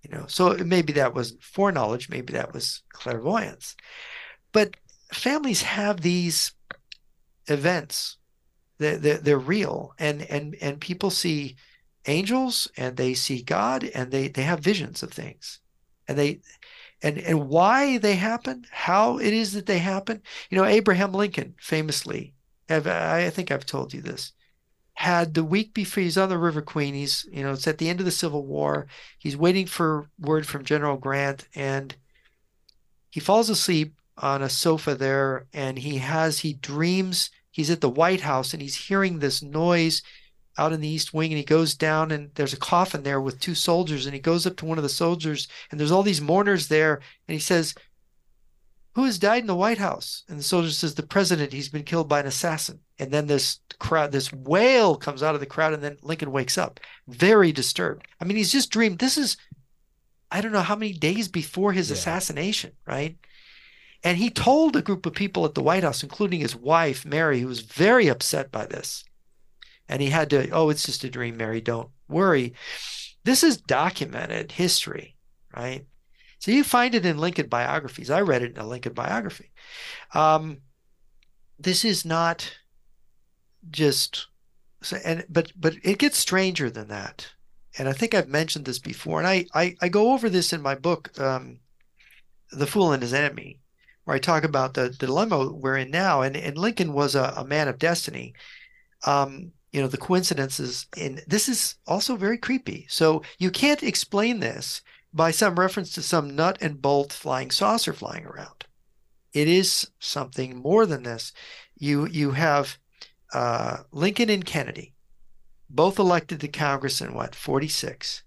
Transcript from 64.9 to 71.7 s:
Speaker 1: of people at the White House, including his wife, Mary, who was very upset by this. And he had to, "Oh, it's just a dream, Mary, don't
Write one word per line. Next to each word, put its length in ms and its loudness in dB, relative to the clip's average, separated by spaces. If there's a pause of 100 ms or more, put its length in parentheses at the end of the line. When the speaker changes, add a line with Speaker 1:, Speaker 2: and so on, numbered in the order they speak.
Speaker 1:
of 100 -4
people 300 0
at 100 0
the 80 0
White 200 4
House, 200 -2
including 380 -2
his 140 -2
wife, 500 2
Mary, 360 0
who 80 -4
was 120 -8
very 480 4
upset 420 -2
by 140 -6
this. 380 -10 (840)
And 140 -4
he 80 0
had 200 2
to, 200 2
"Oh, 200 4
it's 140 -2
just 200 -6
a 60 -8
dream, 260 -8
Mary, 240 -4
don't 300 -6 (180)